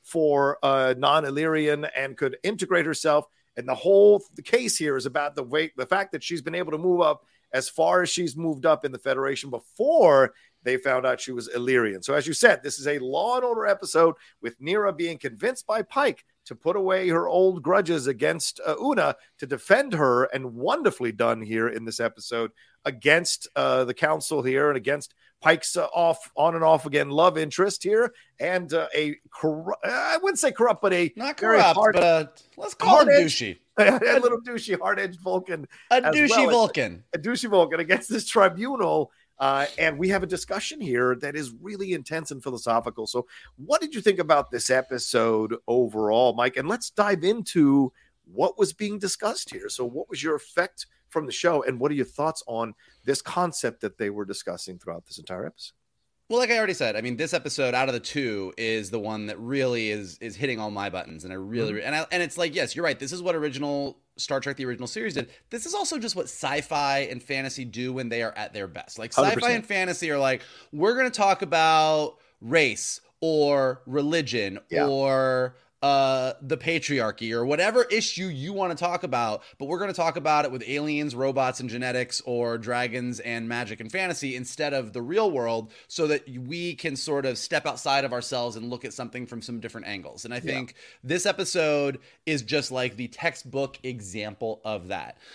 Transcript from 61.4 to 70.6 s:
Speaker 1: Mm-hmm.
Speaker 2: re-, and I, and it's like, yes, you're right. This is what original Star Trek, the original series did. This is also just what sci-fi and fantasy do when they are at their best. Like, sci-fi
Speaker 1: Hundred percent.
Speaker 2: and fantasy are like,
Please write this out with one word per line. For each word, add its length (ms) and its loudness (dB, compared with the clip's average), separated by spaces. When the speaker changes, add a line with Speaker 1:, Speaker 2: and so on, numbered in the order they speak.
Speaker 1:
Mm-hmm. 80 -6
Speaker 2:
re-, 60 -6
and 120 -6
I, 160 -4
and 120 -2
it's 160 -6
like, 160 -2
yes, 200 -2
you're 100 -4
right. 140 0
This 140 -8
is 80 -8
what 140 0
original 640 -4
Star 240 -4
Trek, 160 -6
the 80 -8
original 220 -6
series 260 -6
did. 160 -6
This 160 -8
is 80 -6
also 240 -4
just 180 -6
what 80 -4
sci-fi 760 -2
and 120 -10
fantasy 440 -6
do 260 -6
when 160 -6
they 140 -2
are 120 -4
at 200 -10
their 120 -8
best. 320 -16
Like, 140 -12
sci-fi 160 4
Speaker 1:
Hundred 120 0
percent. 160 2
Speaker 2:
and 100 -6
fantasy 440 -4
are 80 0
like, 240 0